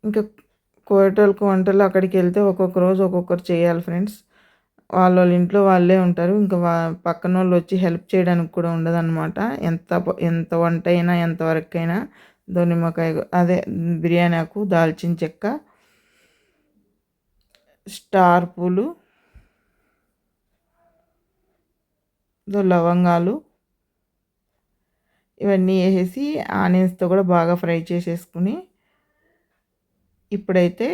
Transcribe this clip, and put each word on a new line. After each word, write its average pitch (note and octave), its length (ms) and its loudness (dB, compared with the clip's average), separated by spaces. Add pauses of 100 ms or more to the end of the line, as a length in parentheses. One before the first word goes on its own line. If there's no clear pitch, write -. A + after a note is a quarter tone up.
ఇంకా G#3+ 180 -2 (640)
కోటలకు G3 600 4
వంటలు F#3+ 360 2
అక్కడికి F#3+ 340 0
వెళ్తే F3+ 240 2
ఒక్కొక్క F#3 380 0
రోజు F#3 240 2
ఒక్కొక్కరు F3+ 420 -2
చేయాలి E3+ 380 0
ఫ్రెండ్స్. F3+ 340 -6 (720)
వాళ్ళ F#3 260 4
వాళ్ళ F3+ 180 4
ఇంట్లో F3+ 300 2
వాళ్ళే F#3 340 4
ఉంటారు, F3 400 0
ఇంకా G3 180 0
వా-, E3+ 440 0
పక్కన E3+ 360 -4
వాళ్ళు F3+ 200 2
వచ్చి E3+ 200 -2
హెల్ప్ F3 320 -2
చేయడానికి F3 440 0
కూడా E3+ 180 -4
ఉండదన్నమాట. E3 680 -2 (240)
ఎంత E3+ 320 -4
ప-, F3+ 280 -2
ఎంత E3 320 -2
వంట E3+ 340 0
అయినా, F3 300 2
ఎంత E3 240 -2
వర్క్ D#3+ 340 -4
అయినా. E3+ 200 -4 (520)
దో F3 160 -2
నిమ్మకాయ, E3+ 480 -2 (220)
అదే F3+ 220 2 (420)
బిర్యానీ E3+ 380 0
ఆకు, E3 280 -6
దాల్చిన E3+ 500 0
చెక్క, E3 320 -8 (2500)
స్టార్ F3+ 600 2
పూలు, F3+ 380 -4 (3750)
దో G3+ 140 -2
లవంగాలు, F3 720 2 (2000)
ఇవన్నీ F#3+ 380 0
వేసేసి F#3 460 0 (300)
ఆనియన్స్తో F#3 540 0
కూడా F#3+ 180 2
బాగా F3 300 2
ఫ్రై E3+ 260 -4
చేసేసుకుని F3 720 -6 (1800)
ఇప్పుడైతే F#3 600 0